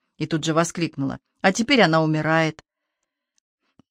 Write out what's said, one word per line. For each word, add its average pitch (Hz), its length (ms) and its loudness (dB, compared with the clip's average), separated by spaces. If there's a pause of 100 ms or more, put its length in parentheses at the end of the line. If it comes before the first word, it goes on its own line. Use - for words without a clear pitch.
(180)
и 151 80 -4
тут 151 180 -4
же 160 100 -2
воскликнула. 151 640 -2 (220)
«А 190 120 2
теперь 233 280 0
она 160 220 4
умирает». 156 600 0 (1300)